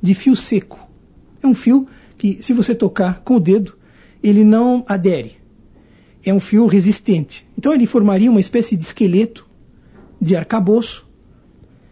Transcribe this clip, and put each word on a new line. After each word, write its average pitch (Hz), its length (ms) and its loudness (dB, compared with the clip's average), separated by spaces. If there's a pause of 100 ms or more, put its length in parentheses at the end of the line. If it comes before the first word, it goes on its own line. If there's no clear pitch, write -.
de 190 120 2
fio 254 220 0
seco. - 520 -6 (540)
É 277 60 -2
um 262 60 4
fio 262 340 0 (300)
que, 196 240 -4
se - 120 -4
você 233 220 -2
tocar 185 460 -4
com 254 140 0
o 240 40 4
dedo, 190 340 0 (480)
ele 208 220 4
não 233 440 2
adere. 175 500 -4 (840)
É 190 100 -2
um 202 60 0
fio 214 280 2
resistente. 185 800 -2 (100)
Então, 285 160 -2
ele 240 140 2
formaria 208 420 0
uma 220 100 2
espécie 226 360 -2
de 160 80 -6
esqueleto 202 640 -4 (720)
de 175 160 0
arcabouço, 208 720 -4 (840)